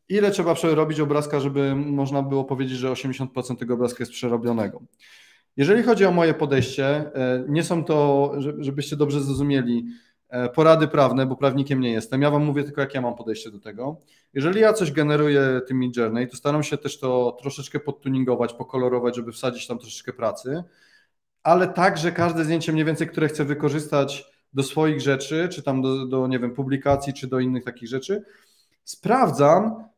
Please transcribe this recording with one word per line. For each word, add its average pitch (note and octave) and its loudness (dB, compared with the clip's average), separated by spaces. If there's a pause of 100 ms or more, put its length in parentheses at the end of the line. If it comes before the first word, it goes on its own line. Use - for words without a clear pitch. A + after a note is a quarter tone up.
ile G3+ 2
trzeba E3+ 2
przerobić D#3 2
obrazka, D3 0
żeby C#3 0
można C#3 0
było C3+ -2
powiedzieć, C3+ -4
że B2+ -2
osiemdziesiąt C3 -6
procent B2 -6
tego A#2+ -4
obrazka A#2+ -2
jest A#2 -8
przerobionego. A#2 -2 (720)
Jeżeli F#3+ 4
chodzi G3+ 4
o F#3 6
moje E3+ 4
podejście, C3+ 0
e, C3 -2
nie D#3 2
są E3+ -2
to, C#3+ 2
że-, C#3+ -4
żebyście C#3 -6
dobrze C#3+ 0
zrozumieli, C3+ 0 (420)
e, B2 -4
porady D#3 6
prawne, C3+ 2
bo C3 -4
prawnikiem C#3 0
nie A#2+ 0
jestem. A2+ -2
Ja D3 4
wam D3 2
mówię C#3+ 0
tylko, C#3+ -6
jak C3 -4
ja C3+ -4
mam A#2+ -4
podejście A2 -8
do G2+ -20
tego. A#2+ -10 (340)
Jeżeli E3+ 0
ja A3 8
coś F3+ 0
generuję D3 2
tym C3 -2
Midjourney, A#2+ 0
to - -18
staram D3 0
się C#3+ -4
też - -8
to B2 0
troszeczkę C#3 -8
podtuningować, B2+ -2
pokolorować, B2 -2
żeby A#2 -8
wsadzić A#2+ -6
tam A#2 -8
troszeczkę - -14
pracy, B2+ -6 (760)
ale F3+ 4
także F3 2
każde E3 0
zdjęcie D#3+ 0
mniej D#3 2
więcej, D#3 0
które D#3+ 0
chcę D3+ -2
wykorzystać D3 -2 (220)
do C3+ 2
swoich D#3 0
rzeczy, C#3+ 0
czy D3+ -12
tam C3 0
do, C3 -2
do, C3 0
nie B2+ 0
wiem, A#2+ -4
publikacji, C#3 0
czy C3+ -12
do B2+ -2
innych B2+ -2
takich A#2+ -12
rzeczy, F#3+ -6 (600)
sprawdzam, F#3 2 (140)